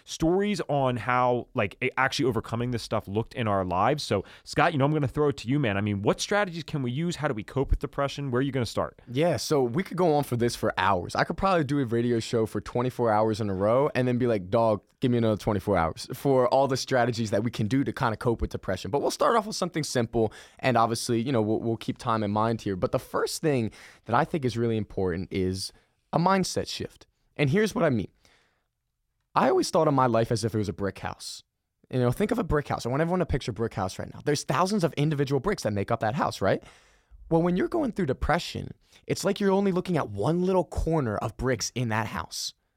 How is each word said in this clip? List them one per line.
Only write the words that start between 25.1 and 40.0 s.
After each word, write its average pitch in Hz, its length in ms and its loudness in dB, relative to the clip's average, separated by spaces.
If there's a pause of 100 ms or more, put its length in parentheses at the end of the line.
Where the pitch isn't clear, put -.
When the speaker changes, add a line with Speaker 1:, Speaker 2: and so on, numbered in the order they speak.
Speaker 2:
is 95 400 -2 (400)
a - 60 0
mindset 185 500 0
shift. - 360 -10 (320)
And 143 140 2
here's 208 240 2
what - 100 0
I 156 60 4
mean. 110 180 0 (1300)
I 202 160 2
always 381 200 0
thought 160 180 2
of 143 60 4
my 131 120 4
life 113 260 2
as 107 120 0
if 110 100 -2
it 110 40 0
was 101 100 -2
a 104 40 -4
brick 95 280 -6
house. - 420 -12 (480)
You 127 100 -2
know, 120 100 2
think 202 200 -2
of 233 80 0
a 214 60 -2
brick 151 240 -2
house. - 180 -4
I - 20 -4
want 135 140 0
everyone 175 180 0
to 156 60 -2
picture - 240 -2
a 104 40 -6
brick 113 200 -4
house 95 240 -4
right - 140 -10
now. - 120 -16
There's 147 200 0
thousands 185 380 0
of 160 120 0
individual 143 460 0
bricks 196 240 -2
that 104 80 0
make 101 180 -2
up 117 100 -2
that 110 140 0
house, - 260 -2
right? 101 220 2 (680)
Well, 165 120 4
when 175 140 2
you're 285 120 0
going 294 240 -2
through 180 140 -2
depression, 127 640 -2 (340)
it's - 180 -2
like 190 160 0
you're 196 120 4
only 196 200 4
looking 175 240 0
at 131 120 -2